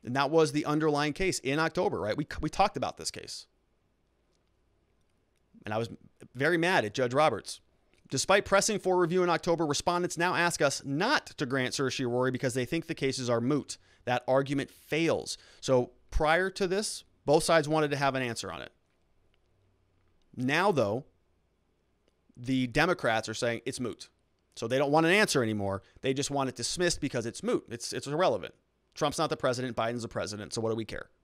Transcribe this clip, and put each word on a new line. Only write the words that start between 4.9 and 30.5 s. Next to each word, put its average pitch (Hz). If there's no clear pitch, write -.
And 104
I 110
was 117
very 151
mad 165
at 104
Judge 123
Roberts. 135
"Despite 190
pressing 196
for 185
review 180
in 175
October, 165
respondents 175
now 170
ask 165
us 139
not 175
to 143
grant 127
certiorari 127
because 127
they 127
think 165
the 165
cases 135
are 120
moot. 127
That 123
argument 135
fails." 147
So 127
prior 170
to 190
this, 190
both 156
sides 165
wanted 151
to 143
have 135
an 131
answer 113
on 73
it. -
Now, 151
though, 117
the 127
Democrats 131
are 110
saying 117
it's 135
moot. 110
So 117
they 123
don't 143
want 160
an 165
answer 196
anymore. 101
They 135
just 135
want 139
it 123
dismissed 170
because 123
it's -
moot. 214
It's, -
it's -
irrelevant. 139
Trump's 147
not 156
the 156
president. 127
Biden's 117
the 113
president. 101